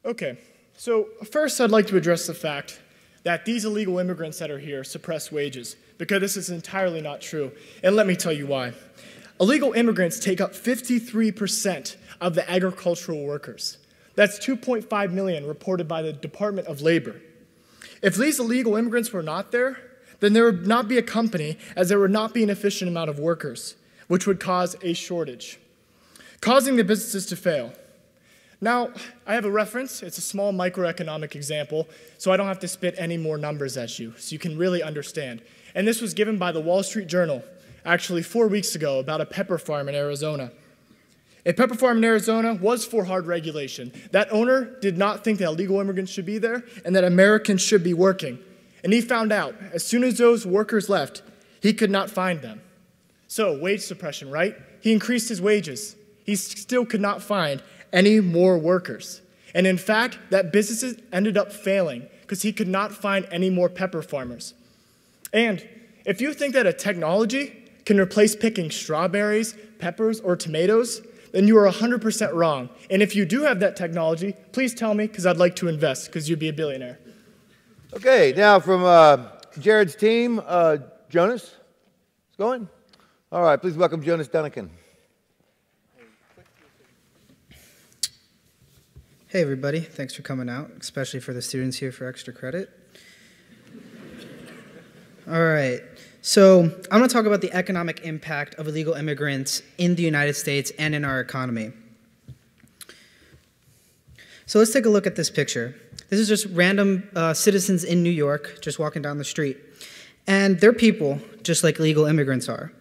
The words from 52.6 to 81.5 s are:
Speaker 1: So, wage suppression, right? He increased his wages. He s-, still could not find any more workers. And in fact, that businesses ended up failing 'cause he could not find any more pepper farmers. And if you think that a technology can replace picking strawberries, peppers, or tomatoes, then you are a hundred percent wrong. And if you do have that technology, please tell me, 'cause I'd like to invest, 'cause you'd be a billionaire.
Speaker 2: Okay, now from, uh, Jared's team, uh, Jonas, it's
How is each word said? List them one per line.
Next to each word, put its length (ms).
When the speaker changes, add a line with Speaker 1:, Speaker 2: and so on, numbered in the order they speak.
Speaker 1:
So, 300
wage 220
suppression, 500
right? 260
He 100
increased 380
his 100
wages. 560
He 100
s-, 80
still 420
could 160
not 220
find 400
any 260
more 380
workers. 640
And 120
in 120
fact, 400
that 240
businesses 480
ended 240
up 120
failing 580
'cause 160
he 100
could 160
not 240
find 380
any 180
more 220
pepper 320
farmers. 500
And 340
if 160
you 140
think 180
that 140
a 80
technology 960
can 120
replace 380
picking 340
strawberries, 840
peppers, 420
or 160
tomatoes, 640
then 160
you 120
are 80
a 40
hundred 300
percent 320
wrong. 380
And 140
if 120
you 120
do 160
have 180
that 160
technology, 580
please 220
tell 200
me, 120
'cause 200
I'd 100
like 200
to 120
invest, 420
'cause 160
you'd 120
be 100
a 60
billionaire. 440
Speaker 2:
Okay, 420
now 260
from, 220
uh, 460
Jared's 360
team, 520
uh, 320
Jonas, 320
it's 960